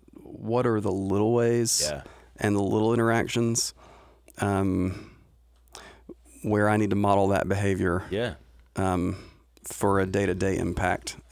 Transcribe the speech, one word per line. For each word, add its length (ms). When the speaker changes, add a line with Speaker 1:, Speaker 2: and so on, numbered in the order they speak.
Speaker 1:
what 440
are 140
the 120
little 420
ways 520
Speaker 2:
Yeah. 160
Speaker 1:
and 180
the 60
little 320
interactions, 800
um, 720
where 260
I 80
need 140
to 60
model 320
that 200
behavior, 640
Speaker 2:
Yeah. 240
Speaker 1:
um, 400
for 340
a 80
day-to-day 520
impact 580